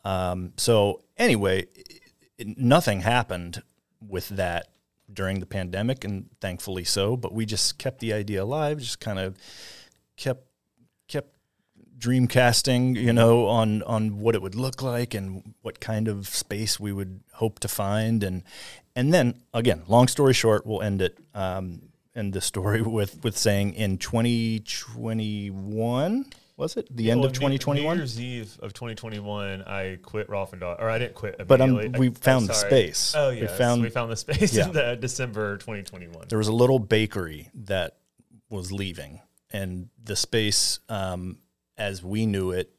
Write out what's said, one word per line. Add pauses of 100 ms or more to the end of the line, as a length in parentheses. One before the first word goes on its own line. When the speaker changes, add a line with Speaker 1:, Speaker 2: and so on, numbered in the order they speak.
Speaker 1:
Um,
so (160)
anyway, (720)
it,
nothing
happened (440)
with
that (460)
during
the
pandemic,
and (120)
thankfully
so,
but
we
just
kept
the
idea
alive,
just
kind
of (800)
kept, (600)
kept (680)
dreamcasting,
you
know,
on,
on
what
it
would
look
like
and
what
kind
of
space
we
would (140)
hope
to
find.
And, (540)
and
then (120)
again,
long
story
short,
we'll
end
it, (180)
um, (340)
end
the
story
<laughs>
with,
with
saying
in
twenty
twenty-one, (300)
was
it
the
end
Speaker 2:
Well,
Speaker 1:
of
Speaker 2:
New,
Speaker 1:
twenty
twenty-one?
Speaker 2:
New
Year's
Eve
of
twenty
twenty-one,
I
quit
Rolf
and
Dodd,
or
I
didn't
quit
Speaker 1:
But,
um,
Speaker 2:
immediately.
I,
Speaker 1:
we
Speaker 2:
I'm
Speaker 1:
found
the
Speaker 2:
sorry.
Speaker 1:
space.
Speaker 2:
Oh,
Speaker 1:
We
Speaker 2:
yes.
Speaker 1:
found
Speaker 2:
We
found
the
<laughs>
space
Speaker 1:
Yeah.
Speaker 2:
in
the
December
twenty
twenty-one.
Speaker 1:
There
was
a
little
bakery
that (540)
was
leaving, (320)
and (140)
the
space, (100)
um, (380)
as
we
knew
it